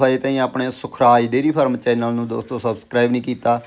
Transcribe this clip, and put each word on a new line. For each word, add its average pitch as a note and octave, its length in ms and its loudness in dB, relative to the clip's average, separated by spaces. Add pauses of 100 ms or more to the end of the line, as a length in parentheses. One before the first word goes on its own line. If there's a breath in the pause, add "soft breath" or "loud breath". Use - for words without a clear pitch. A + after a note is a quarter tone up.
ਹਜੇ C3 120 2
ਤਾਈਂ C3+ 220 -2
ਆਪਣੇ B2+ 320 -2
ਸੁਖਰਾਜ A#2+ 560 2
ਡੇਅਰੀ C#3 240 0
ਫਾਰਮ C3 260 0
ਚੈਨਲ A#2 360 0
ਨੂੰ A#2 140 -4
ਦੋਸਤੋ A#2 320 -6
ਸਬਸਕ੍ਰਾਈਬ A#2+ 520 0
ਨਹੀਂ B2 100 0
ਕੀਤਾ, A#2+ 460 -2